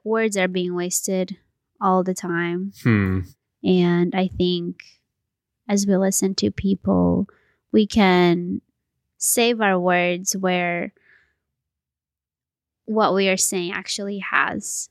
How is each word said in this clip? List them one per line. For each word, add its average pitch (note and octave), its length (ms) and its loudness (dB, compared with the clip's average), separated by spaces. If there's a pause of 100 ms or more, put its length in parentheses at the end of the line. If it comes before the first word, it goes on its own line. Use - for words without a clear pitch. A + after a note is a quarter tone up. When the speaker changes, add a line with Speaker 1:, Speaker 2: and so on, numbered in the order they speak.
Speaker 1:
words A3 340 0
are F#3 100 2
being F3+ 260 -2
wasted F#3 600 -4 (440)
all F#3 240 2
the F#3 100 -2
time. F3 580 -4 (100)
Speaker 2:
Hmm. G2 380 2 (440)
Speaker 1:
And F3 500 2
I F#3+ 140 0
think F3 540 -2 (880)
as G3+ 180 0
we G3 100 4
listen F#3+ 400 0
to G#3 140 0
people, F#3 760 0 (460)
we G#3+ 140 4
can F3+ 720 2 (640)
save A#3 380 0
our F#3+ 200 2
words F3+ 560 0
where F3+ 560 -2 (1900)
what G#3+ 300 0
we G3 140 2
are F#3+ 80 0
saying F3+ 360 -4
actually G3+ 460 -8
has - 720 -4